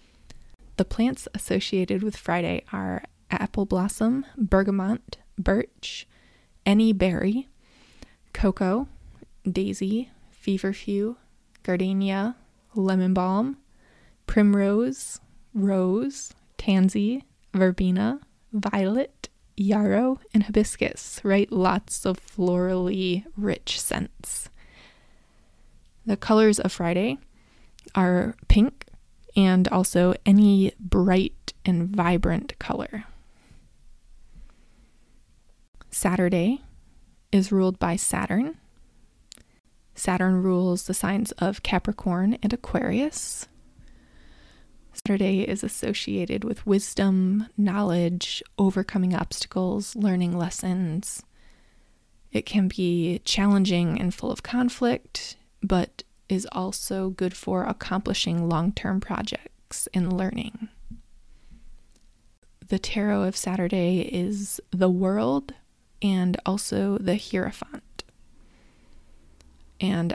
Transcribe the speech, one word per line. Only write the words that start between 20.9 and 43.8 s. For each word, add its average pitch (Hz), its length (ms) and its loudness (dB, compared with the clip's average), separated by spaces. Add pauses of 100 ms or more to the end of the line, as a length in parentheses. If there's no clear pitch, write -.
right? 202 260 2
Lots 196 560 0
of 185 180 -2
florally 180 1000 0 (120)
rich - 440 -4
scents. - 680 -6 (1600)
The 202 100 0
colors 214 440 4
of 185 100 0
Friday 185 480 -2 (760)
are 180 400 2 (100)
pink - 420 4 (500)
and 185 300 6
also 180 460 2 (120)
any 196 540 8
bright 190 720 2 (120)
and 175 240 2
vibrant 175 720 0
color. - 460 -6 (2750)
Saturday 185 720 0 (680)
is 196 220 2
ruled 185 260 2
by 175 160 -2
Saturn. 214 600 -2 (1400)
Saturn 185 480 2
rules 185 420 2
the 180 100 -6
signs - 380 -2
of 190 300 -2
Capricorn 190 800 0
and 214 100 0
Aquarius. - 920 -4 (1500)